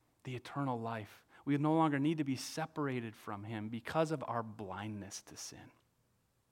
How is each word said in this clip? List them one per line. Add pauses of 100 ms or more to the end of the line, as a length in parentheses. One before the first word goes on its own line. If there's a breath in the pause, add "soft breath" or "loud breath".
(240)
the
eternal
life. (220 loud breath)
We
no
longer
need
to
be
separated
from
him
because
of
our
blindness
to
sin. (920)